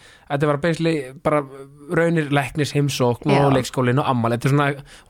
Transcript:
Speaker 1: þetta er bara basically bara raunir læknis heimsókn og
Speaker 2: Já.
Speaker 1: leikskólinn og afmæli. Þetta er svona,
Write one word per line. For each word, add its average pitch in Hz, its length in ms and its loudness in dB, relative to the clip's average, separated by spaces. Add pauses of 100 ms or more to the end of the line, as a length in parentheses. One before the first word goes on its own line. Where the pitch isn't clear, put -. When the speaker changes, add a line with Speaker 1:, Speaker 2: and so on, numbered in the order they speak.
(300)
Speaker 1:
þetta 147 120 -2
er 151 80 2
bara 143 80 0
basically 165 360 -2 (280)
bara 151 200 0 (460)
raunir 170 440 2
læknis 143 420 0
heimsókn 139 560 0
og 139 80 4
Speaker 2:
Já. 139 160 4
Speaker 1:
leikskólinn 127 460 0
og - 100 0
afmæli. 117 260 0
Þetta 120 80 -4
er 135 120 0
svona, 143 260 -2 (280)